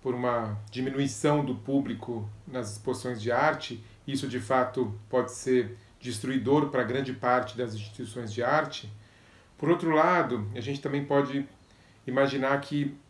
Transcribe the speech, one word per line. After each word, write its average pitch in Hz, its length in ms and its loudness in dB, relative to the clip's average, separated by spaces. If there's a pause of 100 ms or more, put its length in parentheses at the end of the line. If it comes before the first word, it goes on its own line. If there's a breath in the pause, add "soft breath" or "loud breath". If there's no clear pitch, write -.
por 127 80 0
uma 117 420 0 (140)
diminuição 135 720 0
do 127 120 -2
público 117 720 -2 (160)
nas 123 240 -6
exposições 123 500 -4
de 113 120 0
arte, 135 520 0 (220 loud breath)
isso 135 220 -4
de 120 100 -4
fato 123 560 0 (160)
pode 123 220 0
ser 123 440 2 (220 loud breath)
destruidor 131 680 0
para 127 160 0
grande 123 280 -2
parte 123 440 0
das 113 180 -4
instituições 110 580 -10
de 117 80 -6
arte, 143 480 0 (680 soft breath)
por 147 100 0
outro 170 220 2
lado, 156 640 4
a 123 60 -8
gente 139 200 -4
também 143 240 -2
pode 139 400 2 (600 soft breath)
imaginar 135 540 2
que 143 360 -2 (140)